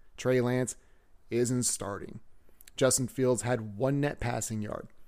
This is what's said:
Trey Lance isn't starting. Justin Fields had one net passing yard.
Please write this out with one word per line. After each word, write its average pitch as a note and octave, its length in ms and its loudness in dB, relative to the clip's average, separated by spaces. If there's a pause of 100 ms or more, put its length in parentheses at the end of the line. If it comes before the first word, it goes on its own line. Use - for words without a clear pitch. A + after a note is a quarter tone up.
(180)
Trey B2+ 220 4
Lance B2 360 0 (560)
isn't B2 320 2
starting. - 560 -4 (560)
Justin B2+ 340 4
Fields B2+ 320 2
had A2+ 360 -2
one C3+ 220 2
net D3 220 -2
passing A#2 400 -2
yard. - 260 -6 (200)